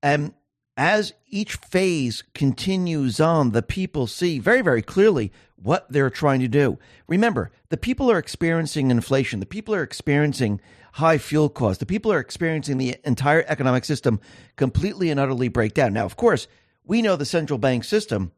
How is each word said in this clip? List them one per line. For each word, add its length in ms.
And 320
as 360
each 280
phase 680
continues 840
on, 340
the 100
people 420
see 320
very, 240
very 220
clearly 480
what 360
they're 200
trying 300
to 60
do. 300
Remember, 420
the 80
people 340
are 80
experiencing 720
inflation. 480
The 80
people 260
are 80
experiencing 800
high 260
fuel 280
costs. 320
The 60
people 260
are 80
experiencing 600
the 240
entire 440
economic 380
system 340
completely 560
and 80
utterly 280
break 280
down. 180
Now, 120
of 100
course, 320
we 200
know 120
the 100
central 340
bank 240
system 540